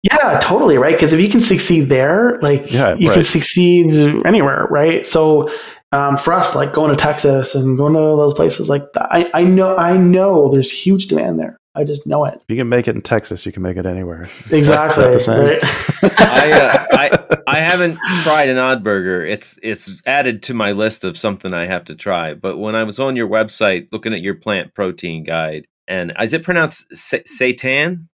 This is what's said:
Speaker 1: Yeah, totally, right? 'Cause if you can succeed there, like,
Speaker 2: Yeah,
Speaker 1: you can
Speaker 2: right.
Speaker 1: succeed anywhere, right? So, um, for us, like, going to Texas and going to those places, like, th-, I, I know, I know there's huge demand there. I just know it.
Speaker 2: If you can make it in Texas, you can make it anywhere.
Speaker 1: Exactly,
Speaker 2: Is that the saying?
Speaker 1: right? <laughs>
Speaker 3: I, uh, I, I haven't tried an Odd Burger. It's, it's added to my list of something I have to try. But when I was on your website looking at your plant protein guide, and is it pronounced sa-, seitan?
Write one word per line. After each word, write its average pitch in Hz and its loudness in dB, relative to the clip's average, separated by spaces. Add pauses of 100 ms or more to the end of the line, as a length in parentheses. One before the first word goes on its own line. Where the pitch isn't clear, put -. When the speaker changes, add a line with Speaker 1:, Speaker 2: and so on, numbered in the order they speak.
Speaker 1:
Yeah, 240 2
totally, 196 2
right? 143 2
'Cause 151 2
if 160 2
you 202 4
can 233 2
succeed 170 2
there, 175 2
like, 143 0
Speaker 2:
Yeah, 120 2
Speaker 1:
you 160 2
can 95 4
Speaker 2:
right. 85 4
Speaker 1:
succeed 175 4 (320)
anywhere, 165 2
right? 160 2
So, 156 2 (400)
um, 139 0
for 165 -2
us, - 0
like, 143 -2
going 151 2
to 139 2
Texas 143 0
and 131 0
going 147 2
to 160 4
those 147 4
places, 160 0
like, 143 -2 (120)
th-, - -2
I, 175 0
I 170 2
know, 185 4
I 175 0
know 180 4
there's 135 0
huge 190 0
demand 156 -2
there. - -10 (180)
I 151 -4
just 147 -6
know 147 -2
it. - -8
Speaker 2:
If - -20
you 113 -4
can 123 -4
make 120 0
it 110 -2
in 110 -8
Texas, 101 -4
you 95 -8
can 95 -12
make 90 -6
it 92 -6
anywhere. 87 -8 (240)
Speaker 1:
Exactly, 151 2
Speaker 2:
Is 123 2
that 113 2
the 156 2
saying? - -2
Speaker 1:
right? - 0
<laughs> - -
Speaker 3:
I, 147 4
uh, 147 2
I, 139 2 (380)
I 147 0
haven't 170 0 (240)
tried 151 2
an 127 0
Odd 127 0
Burger. 92 -2
It's, - -10
it's 98 -8
added 127 -2
to 127 -8
my 107 -2
list 107 -4
of 110 -8
something 98 -6
I 87 -6
have 90 -6
to 80 -16
try. 85 -4
But 92 -8
when 107 -6
I 110 -2
was 107 -10
on 135 -4
your 113 -4
website 104 -2
looking 110 -8
at 92 -8
your 95 -6
plant 95 -6
protein 87 -8
guide, 80 -6 (220)
and 87 -6 (100)
is 113 -4
it 160 -6
pronounced 170 -4
sa-, - -8
seitan? 139 -4 (140)